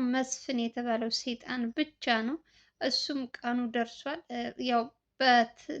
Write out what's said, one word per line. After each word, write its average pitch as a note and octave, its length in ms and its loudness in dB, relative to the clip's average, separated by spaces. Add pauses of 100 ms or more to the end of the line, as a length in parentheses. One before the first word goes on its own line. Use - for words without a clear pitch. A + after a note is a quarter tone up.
መስፍን B3+ 520 0
የተባለው A#3 540 -2
ሰይጣን A#3+ 580 -4
ብቻ - 340 -4 (160)
ነው። B3+ 160 -2 (440)
እሱም C#4 380 0 (140)
ቀኑ A#3+ 240 -2 (120)
ደርሷል። B3 580 -4
እ፣ A#3+ 100 -6 (240)
ያው A#3+ 220 2 (360)
በት-፣ A#3+ 460 4 (160)